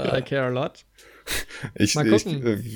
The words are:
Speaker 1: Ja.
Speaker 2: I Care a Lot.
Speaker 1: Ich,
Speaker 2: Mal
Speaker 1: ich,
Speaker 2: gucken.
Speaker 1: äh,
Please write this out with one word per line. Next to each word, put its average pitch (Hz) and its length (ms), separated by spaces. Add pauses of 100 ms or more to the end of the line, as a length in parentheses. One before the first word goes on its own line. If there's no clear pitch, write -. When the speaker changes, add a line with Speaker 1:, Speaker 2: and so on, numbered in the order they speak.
Speaker 1:
Ja. 131 120
Speaker 2:
I 131 40
Care 131 260
a - 20
Lot. 127 360 (920)
Speaker 1:
Ich, - 200
Speaker 2:
Mal 151 160
Speaker 1:
ich, 107 120
Speaker 2:
gucken. 147 220
Speaker 1:
äh, 107 160 (140)